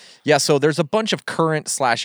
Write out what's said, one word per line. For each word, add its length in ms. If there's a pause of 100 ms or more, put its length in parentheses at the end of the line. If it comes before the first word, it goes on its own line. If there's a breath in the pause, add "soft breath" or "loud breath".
(280 loud breath)
Yeah, 80
so 220
there's 200
a 60
bunch 300
of 100
current 440
slash 360